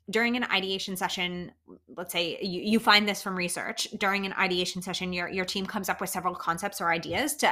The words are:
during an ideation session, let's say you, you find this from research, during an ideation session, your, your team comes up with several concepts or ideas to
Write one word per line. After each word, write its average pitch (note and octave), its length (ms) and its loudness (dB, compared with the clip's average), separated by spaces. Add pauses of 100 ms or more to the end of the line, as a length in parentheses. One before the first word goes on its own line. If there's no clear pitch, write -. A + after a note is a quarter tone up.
during A#3 280 2
an A#3+ 80 0
ideation F#3+ 520 0
session, F3+ 540 -2 (460)
let's F#3 160 -8
say E3+ 280 0
you, F3+ 200 -2
you G#3+ 180 4
find G#3 300 8
this F#3+ 160 -2
from A3+ 100 -2
research, F3 540 -2 (100)
during G3 260 2
an F#3+ 100 -4
ideation F3+ 460 0
session, F3+ 320 -4
your, F3 160 -2
your F#3+ 160 -2
team F#3+ 220 -2
comes G3 220 -4
up F#3 120 0
with F#3 100 -2
several F3+ 220 -2
concepts F3 480 -2
or E3+ 120 2
ideas E3+ 420 0
to G#3+ 180 2